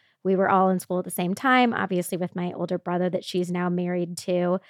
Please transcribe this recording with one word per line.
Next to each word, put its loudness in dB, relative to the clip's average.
We 2
were 2
all 4
in 0
school -4
at -4
the -12
same -2
time, 4
obviously -2
with -4
my -4
older -4
brother -2
that -2
she's -4
now 0
married -2
to. 0